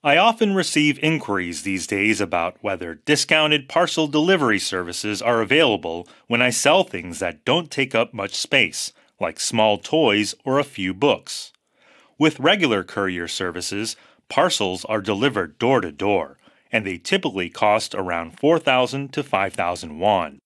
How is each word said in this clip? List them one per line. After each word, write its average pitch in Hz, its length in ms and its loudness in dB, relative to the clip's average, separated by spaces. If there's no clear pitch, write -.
I 147 140 4
often 214 400 4
receive 151 480 2
inquiries 92 600 -2
these 92 220 -4
days 101 360 0
about 90 400 -2
whether 87 420 -6
discounted 151 640 2
parcel 165 400 0
delivery 151 520 2
services 92 640 -6
are 117 200 2
available 107 640 0
when 120 140 0
I 123 100 2
sell 170 340 4
things 85 340 -10
that 87 240 -6
don't 156 260 -2
take 135 240 -4
up 113 200 0
much 104 200 -8
space, - 600 -2
like 82 220 -4
small 107 360 2
toys 107 580 0
or 135 120 0
a 143 60 2
few 95 300 -6
books. - 580 -2
With 156 220 2
regular 135 460 2
courier 92 420 -4
services, 92 720 -6
parcels 101 560 0
are 107 160 -2
delivered 101 580 -2
door 123 220 2
to 85 100 -6
door, 80 460 -2
and 110 140 -2
they 92 120 -6
typically 98 520 -2
cost 107 440 0
around 85 460 -6
four 160 180 4
thousand 135 560 0
to 147 100 -4
five 98 300 -2
thousand 87 460 -6
won. 85 460 0